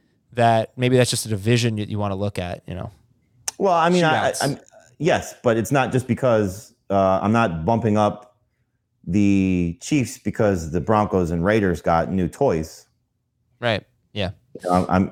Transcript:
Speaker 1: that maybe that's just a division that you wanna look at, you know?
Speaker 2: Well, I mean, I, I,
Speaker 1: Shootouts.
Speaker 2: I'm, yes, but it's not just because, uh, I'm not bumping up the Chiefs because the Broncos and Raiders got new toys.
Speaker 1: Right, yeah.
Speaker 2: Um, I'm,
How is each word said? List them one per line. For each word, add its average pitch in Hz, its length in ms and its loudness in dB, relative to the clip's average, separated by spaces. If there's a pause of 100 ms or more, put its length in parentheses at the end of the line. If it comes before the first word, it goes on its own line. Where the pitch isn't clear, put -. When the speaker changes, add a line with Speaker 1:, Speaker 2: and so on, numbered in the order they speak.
(340)
Speaker 1:
that 113 440 2
maybe 127 200 2
that's 123 120 4
just - 160 -4
a 110 40 -8
division 113 480 0
that 104 120 -6
you 107 80 -6
wanna 101 180 -4
look 101 240 -6
at, 87 280 -8
you - 60 -12
know? - 180 -10 (680)
Speaker 2:
Well, 190 160 0
I 165 160 2
mean, 180 140 4
I, 151 240 0
I, 117 40 0
Speaker 1:
Shootouts. - 120 -6
Speaker 2:
I'm, 139 160 -4 (380)
yes, 139 460 -2
but 117 140 2
it's 113 140 -4
not 131 200 0
just 123 160 -2
because, 107 680 0 (160)
uh, 95 320 2
I'm 104 120 2
not 92 320 0
bumping 107 320 2
up 104 400 -2 (640)
the 92 800 0
Chiefs 139 380 -2
because 95 520 -2
the 87 80 -2
Broncos 95 520 0
and 85 120 -2
Raiders 98 380 0
got 82 300 0
new 90 180 -2
toys. 85 560 -4 (760)
Speaker 1:
Right, 113 240 -2 (300)
yeah. 98 180 -4 (380)
Speaker 2:
Um, 90 180 2
I'm, 92 240 2